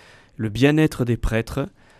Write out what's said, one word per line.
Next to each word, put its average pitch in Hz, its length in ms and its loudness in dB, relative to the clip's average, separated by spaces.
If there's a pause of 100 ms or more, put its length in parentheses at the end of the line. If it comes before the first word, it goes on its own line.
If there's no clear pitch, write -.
(360)
le 110 140 -4
bien-être 143 540 2
des 117 120 0
prêtres. 113 520 -4 (320)